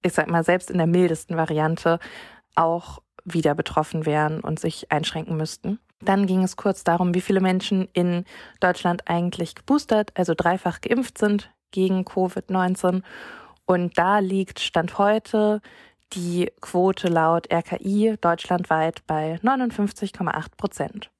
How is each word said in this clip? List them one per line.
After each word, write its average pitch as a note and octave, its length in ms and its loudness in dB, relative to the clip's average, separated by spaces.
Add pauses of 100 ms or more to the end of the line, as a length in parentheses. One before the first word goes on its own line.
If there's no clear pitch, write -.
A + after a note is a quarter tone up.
ich F3+ 120 0
sag D3+ 140 0
mal, E3+ 140 2
selbst F3+ 260 2
in F#3 100 -2
der E3 100 2
mildesten E3+ 480 2
Variante D#3+ 640 0 (560)
auch E3 420 0 (260)
wieder D3+ 300 0
betroffen D#3 500 -2
wären D3+ 360 0
und D#3 180 -4
sich - 320 -8
einschränken D#3 460 -2
müssten. D#3 420 -6 (220)
Dann G3 280 2
ging F#3 160 2
es F#3 120 -4
kurz - 280 -2
darum, F3 280 2
wie F3+ 80 2
viele F#3+ 200 0
Menschen F#3 520 0
in F3 320 0 (360)
Deutschland F3+ 480 0
eigentlich F3 480 -2
geboostert, A3+ 580 0
also E3+ 180 0
dreifach E3+ 480 0
geimpft A#3+ 380 -2
sind G#3 320 0 (220)
gegen F#3+ 320 0
covid F#3 460 -4
neunzehn. F#3 520 0 (640)
Und F3+ 320 2
da G3 220 4
liegt F#3+ 400 -2
Stand - 380 -2
heute G#3+ 640 2 (520)
die F3 480 -2
Quote F#3 480 0
laut E3 400 2
R E3+ 160 0
K - 160 -6
I G#3 400 2
deutschlandweit E3+ 880 0
bei D#3+ 340 -2
neunundfünfzig A3+ 680 0
Komma F3 220 -4
acht - 220 -8
Prozent. - 640 -8